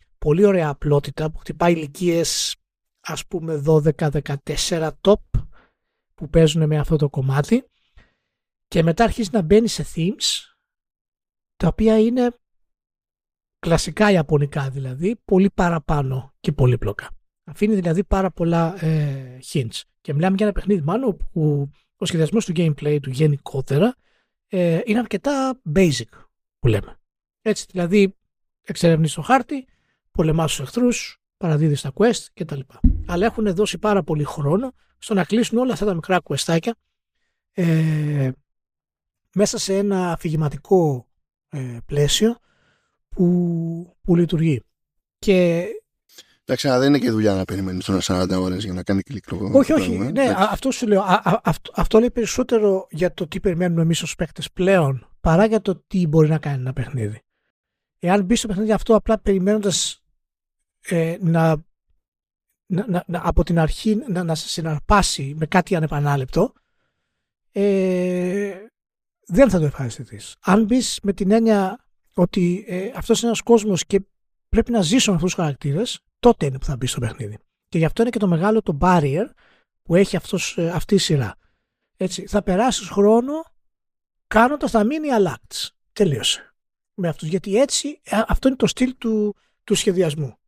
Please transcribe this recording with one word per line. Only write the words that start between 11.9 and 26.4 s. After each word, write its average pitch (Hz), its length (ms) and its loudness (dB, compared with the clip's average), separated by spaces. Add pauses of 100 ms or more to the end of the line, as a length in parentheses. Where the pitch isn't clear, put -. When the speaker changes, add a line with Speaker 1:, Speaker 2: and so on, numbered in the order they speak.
Speaker 1:
είναι 240 400 0 (1200)
κλασικά 170 520 2
ιαπωνικά, 147 580 0
δηλαδή, 135 460 -6 (100)
πολύ 196 240 4
παραπάνω 151 880 -2
και - 120 -4
πολύπλοκα. 120 580 0 (340)
Αφήνει 208 320 -2
δηλαδή 175 280 0
πάρα 190 280 0
πολλά, 170 540 -2
ε, 135 540 -4 (120)
hints. 120 300 -4 (200)
Και 151 120 -8
μιλάμε 185 220 0
για 208 100 0
ένα 202 100 0
παιχνίδι, 185 260 0
μάλλον, 202 360 -2
που 143 520 -2 (260)
ο 196 100 -8
σχεδιασμός 165 400 0
του 180 100 -6
gameplay 151 460 0
του 139 80 -8
γενικότερα, 143 840 0 (520)
ε, 175 380 0
είναι 220 140 0
αρκετά 262 600 -2 (120)
basic, 151 360 2 (500)